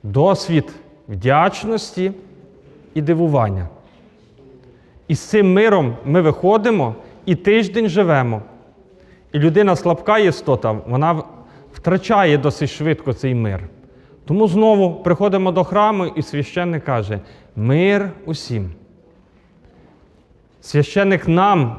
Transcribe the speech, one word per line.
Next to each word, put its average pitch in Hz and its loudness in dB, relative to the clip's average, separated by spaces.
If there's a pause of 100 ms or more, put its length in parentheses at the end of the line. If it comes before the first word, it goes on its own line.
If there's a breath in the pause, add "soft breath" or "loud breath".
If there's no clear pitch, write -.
Досвід 156 0 (360)
вдячності 185 -2 (800)
і 156 -2
дивування. 139 0 (1400 soft breath)
І 156 0
з - -4
цим 202 2
миром 185 2
ми 156 2
виходимо 175 2 (320 loud breath)
і 185 2
тиждень 214 0
живемо. 139 0 (920 soft breath)
І 147 -2
людина 170 4
слабка 175 0
істота, 143 0
вона 127 -2
в-, 156 -4 (480 loud breath)
втрачає 185 2
досить 139 -2
швидко 151 -4
цей 127 -4
мир. 104 -2 (640 soft breath)
Тому 202 0
знову 196 2
приходимо 185 0
до 170 0
храму, 208 0
і 151 -6
священник 165 -4
каже: 107 -4 (360 loud breath)
«Мир 180 2 (140)
усім». 117 -8 (1900 soft breath)
Священник 190 0
нам 165 2